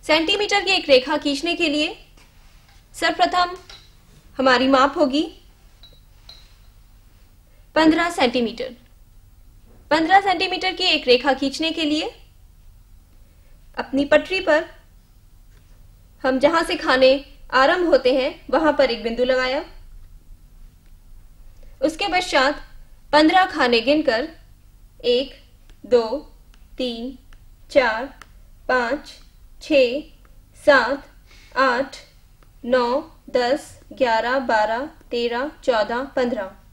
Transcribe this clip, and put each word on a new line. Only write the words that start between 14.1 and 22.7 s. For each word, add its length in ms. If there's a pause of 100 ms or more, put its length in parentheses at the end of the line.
पर 280 (1600)
हम 140
जहां 260
से 120
खाने 360 (420)
आरंभ 320
होते 280
हैं, 360
वहां 220
पर 180
एक 120
बिंदु 220
लगाया। 400 (2250)
उसके 280
पश्चात 520 (480)